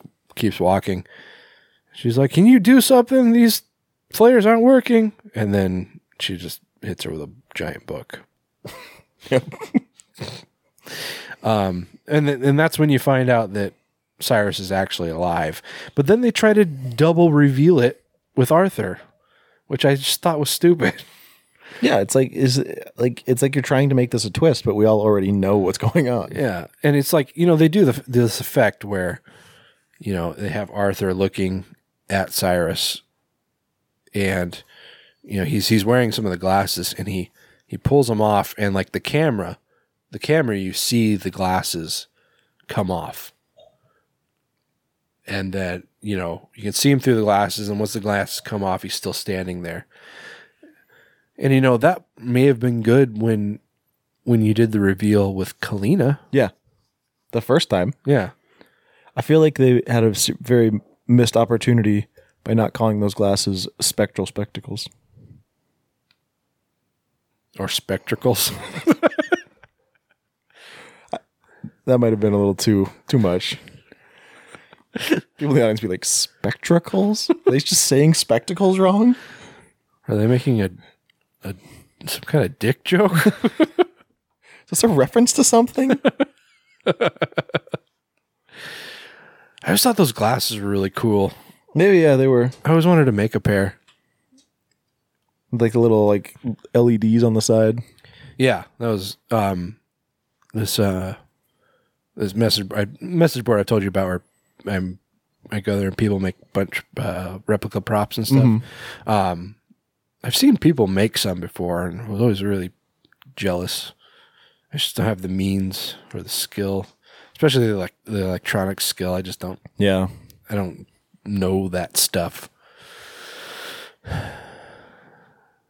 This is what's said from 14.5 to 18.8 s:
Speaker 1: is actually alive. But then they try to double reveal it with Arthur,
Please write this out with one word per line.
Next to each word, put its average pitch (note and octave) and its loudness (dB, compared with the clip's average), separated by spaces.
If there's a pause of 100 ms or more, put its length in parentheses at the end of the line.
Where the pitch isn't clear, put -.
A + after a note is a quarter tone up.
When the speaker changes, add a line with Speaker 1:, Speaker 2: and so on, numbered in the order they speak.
Speaker 1:
is F#2 -8
actually F#2 -4
alive. E2+ -4 (340)
But C#3 0
then A3 4
they A#3+ 2
try G#3+ 2
to G#3 4
double D3+ 2
reveal D3 6
it - 0 (320)
with B2+ 2
Arthur, D#3 0 (680)